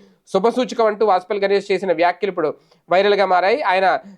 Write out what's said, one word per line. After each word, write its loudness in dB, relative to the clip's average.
శుభసూచకం 0
అంటూ 0
వాసుపల్లి -2
గణేష్ -2
చేసిన -2
వ్యాఖ్యలు 0
ఇప్పుడు -4
వైరల్గా 2
మారాయి. 0
ఆయన, 0